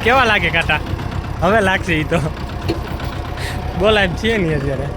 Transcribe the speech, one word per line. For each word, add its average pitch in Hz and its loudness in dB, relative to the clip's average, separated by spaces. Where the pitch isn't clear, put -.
કેવા 254 6
લાગે 202 4
કાંટા? 156 2
હવે 202 4
લાગશે 190 2
ઈ 156 0
તો. 160 0
બોલાય 202 4
એમ 165 0
છે 220 0
નહીં 165 0
અત્યારે. 139 -2